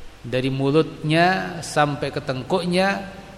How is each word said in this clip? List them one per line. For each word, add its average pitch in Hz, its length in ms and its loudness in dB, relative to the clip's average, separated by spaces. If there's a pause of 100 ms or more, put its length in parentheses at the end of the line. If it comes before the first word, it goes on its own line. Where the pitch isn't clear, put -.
(280)
dari 127 240 0
mulutnya 160 1120 2
sampai 147 500 0
ke 147 80 -6
tengkuknya, 180 840 0 (340)